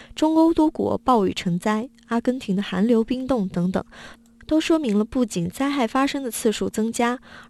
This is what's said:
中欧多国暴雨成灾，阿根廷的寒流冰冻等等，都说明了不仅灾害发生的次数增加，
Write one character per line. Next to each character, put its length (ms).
中 240
欧 160
多 160
国 300
暴 260
雨 80
成 240
灾， 320
阿 120
根 160
廷 180
的 60
寒 240
流 180
冰 220
冻 240
等 220
等， 120
都 140
说 180
明 200
了 80
不 180
仅 240
灾 220
害 180
发 180
生 160
的 80
次 220
数 180
增 220
加， 260